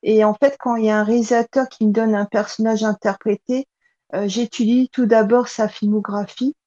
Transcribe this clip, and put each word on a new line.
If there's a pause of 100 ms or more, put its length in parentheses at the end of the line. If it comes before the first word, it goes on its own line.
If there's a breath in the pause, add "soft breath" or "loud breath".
Et
en
fait,
quand
il
y
a
un
réalisateur
qui
me
donne
un
personnage
interprété, (480)
euh,
j'étudie
tout
d'abord
sa
filmographie. (120)